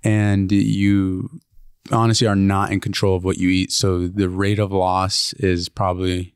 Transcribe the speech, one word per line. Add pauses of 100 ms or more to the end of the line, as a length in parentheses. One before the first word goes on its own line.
and
you (640)
honestly
are
not
in
control
of
what
you
eat.
So
the
rate
of
loss
is
probably